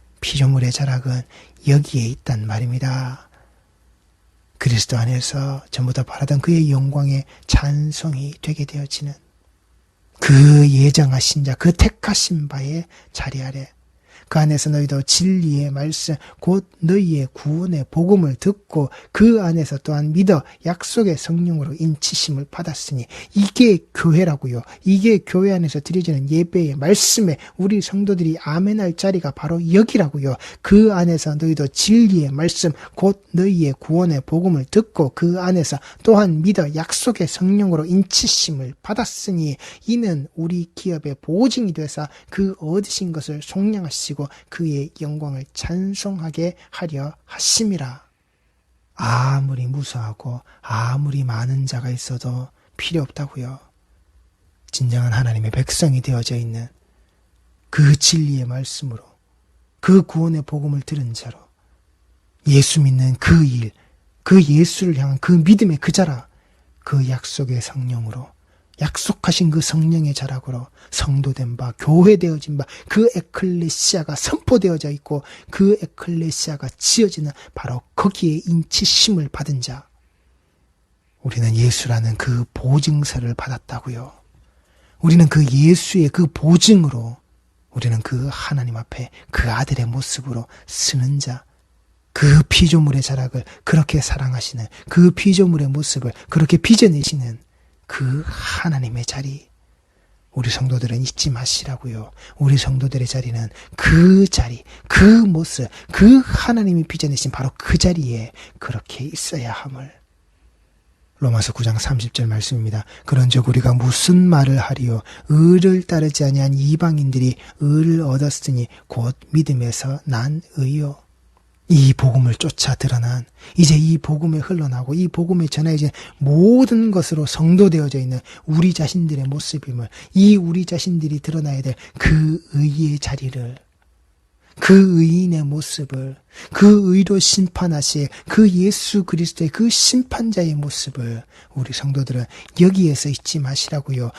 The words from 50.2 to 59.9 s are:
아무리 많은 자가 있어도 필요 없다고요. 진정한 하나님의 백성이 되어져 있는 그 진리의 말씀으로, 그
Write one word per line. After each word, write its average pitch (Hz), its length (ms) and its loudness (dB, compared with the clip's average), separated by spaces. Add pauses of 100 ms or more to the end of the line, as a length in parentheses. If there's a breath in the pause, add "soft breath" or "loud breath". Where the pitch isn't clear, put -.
아무리 135 640 -4
많은 127 420 -4
자가 127 240 -8
있어도 123 580 -8 (280)
필요 165 260 -6
없다고요. 131 560 -12 (1120)
진정한 123 420 -2
하나님의 113 380 -2
백성이 131 500 -2
되어져 123 360 -4
있는 117 320 -8 (1000)
그 147 280 4
진리의 143 480 0
말씀으로, 123 580 -10 (800)
그 190 220 6